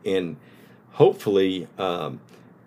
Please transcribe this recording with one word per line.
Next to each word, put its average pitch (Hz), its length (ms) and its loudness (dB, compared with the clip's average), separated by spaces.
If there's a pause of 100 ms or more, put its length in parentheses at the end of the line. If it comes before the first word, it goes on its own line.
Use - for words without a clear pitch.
and 92 300 -4 (560)
hopefully, 98 760 2 (100)
um, 87 440 -6 (460)